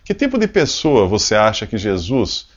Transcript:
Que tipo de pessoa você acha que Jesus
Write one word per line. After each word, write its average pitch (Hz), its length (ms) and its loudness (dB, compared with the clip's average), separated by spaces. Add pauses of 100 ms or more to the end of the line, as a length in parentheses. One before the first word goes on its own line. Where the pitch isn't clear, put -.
Que 202 100 -4
tipo 277 240 -2
de 214 80 0
pessoa 151 580 2
você 98 300 0
acha 107 320 2
que 113 100 -8
Jesus 98 720 -4 (100)